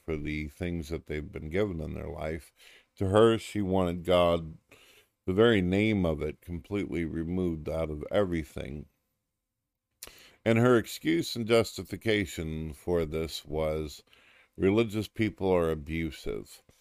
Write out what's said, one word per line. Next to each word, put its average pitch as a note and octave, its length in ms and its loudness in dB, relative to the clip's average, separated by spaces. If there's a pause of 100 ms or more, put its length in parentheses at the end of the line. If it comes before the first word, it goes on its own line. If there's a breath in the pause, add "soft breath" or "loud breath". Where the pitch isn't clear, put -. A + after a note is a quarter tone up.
for D#2+ 120 -4
the D2+ 320 -6
things E2+ 400 -6
that D#2 180 -8
they've D2+ 240 -8
been D#2 180 -12
given F2+ 320 -2
in D2+ 140 -8
their D2+ 140 -10
life. D#2 440 -8 (460 loud breath)
To G2 80 0
her, A2 320 8
she - 240 -6
wanted F2+ 420 0
God, E2+ 540 4 (680 soft breath)
the F#2 60 -2
very G#2+ 300 6
name G2 420 2
of D#2 180 0
it, C#2+ 180 -6
completely F2 640 -6
removed E2 640 -4
out D#2+ 200 -4
of D2+ 220 -8
everything. D2+ 760 -4 (1600 loud breath)
And A2+ 140 4
her B2 180 6
excuse D#3 600 -2
and A#2 100 -6
justification F#2+ 1300 0
for E2+ 320 -2
this D#2+ 400 -6
was, D#2 580 -4 (540 soft breath)
"Religious G#2 500 2
people G2 480 0
are E2 160 2
abusive. D2+ 920 -6 (180)